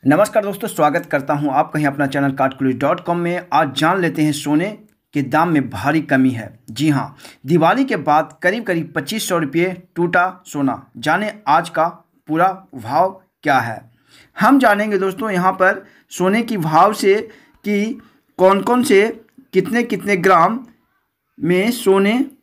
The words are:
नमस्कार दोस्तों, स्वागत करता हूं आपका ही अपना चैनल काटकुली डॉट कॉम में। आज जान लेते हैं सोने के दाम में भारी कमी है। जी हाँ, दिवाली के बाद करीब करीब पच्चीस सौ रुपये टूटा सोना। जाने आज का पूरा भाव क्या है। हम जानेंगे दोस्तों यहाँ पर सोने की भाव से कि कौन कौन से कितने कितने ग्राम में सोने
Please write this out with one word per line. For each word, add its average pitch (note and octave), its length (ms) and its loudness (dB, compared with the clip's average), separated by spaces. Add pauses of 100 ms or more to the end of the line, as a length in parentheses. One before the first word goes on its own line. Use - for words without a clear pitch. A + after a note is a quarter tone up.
नमस्कार G#3 340 2
दोस्तों, G3+ 260 -6
स्वागत D3+ 380 0
करता D3 280 -2
हूं C#3+ 180 -2
आपका D#3 260 -2
ही D3+ 60 -2
अपना C#3+ 220 -2
चैनल C#3 260 -2
काटकुली C3+ 400 -2
डॉट C#3 280 -2
कॉम F3 180 -4
में। F3 340 -6
आज C#3+ 220 0
जान E3+ 260 0
लेते E3 220 -2
हैं D3+ 100 2
सोने D3+ 460 -2 (340)
के D3 100 -2
दाम D3+ 260 0
में C#3 220 0
भारी C3+ 300 -2
कमी C3 300 2
है। A2+ 300 -12 (100)
जी C3 180 -2
हाँ, C3 280 -2 (300)
दिवाली F3 380 2
के A#3+ 120 -4
बाद D#3 460 0
करीब G#3 220 -2
करीब E3 320 -4
पच्चीस G#3 320 -6
सौ F3+ 100 0
रुपये E3 440 -2 (120)
टूटा F3 520 0
सोना। C3+ 500 -4
जाने E3+ 520 -4
आज E3+ 200 2
का D#3 160 0 (420)
पूरा F3+ 480 0
भाव C#3+ 480 -2 (200)
क्या C#3 160 2
है। A2+ 320 -6 (500)
हम B3+ 180 4
जानेंगे G#3 400 2
दोस्तों F#3+ 320 -4
यहाँ F#3 220 0
पर G3 340 0 (240)
सोने G3 320 0
की A#3 140 -4
भाव E3 360 4
से G#3 360 0 (360)
कि G#3 360 -2 (380)
कौन G3 240 4
कौन A#3+ 200 0
से A3 420 2 (280)
कितने A3 300 0
कितने G3+ 340 -2
ग्राम F#3+ 500 2 (720)
में F3+ 300 0
सोने G#3 560 0 (160)